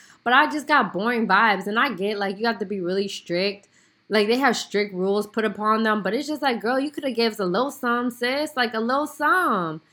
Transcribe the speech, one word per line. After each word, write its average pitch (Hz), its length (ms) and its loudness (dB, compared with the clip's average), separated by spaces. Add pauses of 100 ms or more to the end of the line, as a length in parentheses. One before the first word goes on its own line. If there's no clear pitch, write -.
(240)
but 240 100 2
I 277 180 4
just 302 160 -6
got 262 260 2
boring 226 340 0
vibes. 190 380 4
And 214 140 0
I 269 160 0
get, 202 240 -2
like, 196 180 -4
you 214 80 -4
have 226 140 0
to 214 60 -4
be 196 160 -4
really 190 260 0
strict. 190 600 -4 (420)
Like, 208 200 2
they 240 80 2
have 262 180 2
strict 202 380 -4
rules 196 340 0
put 220 160 -4
upon 214 400 0
them, 214 180 2
but 190 120 -2
it's 294 160 -4
just 302 120 -4
like, 254 200 0
girl, 254 180 0
you 285 120 -4
coulda 269 200 -4
gave 226 220 0
us 214 60 -14
a 196 60 0
little 220 260 0
something, 240 460 -2
sis. 285 380 -2
Like, 240 180 0
a 220 60 -2
little 262 280 0
something. 294 840 0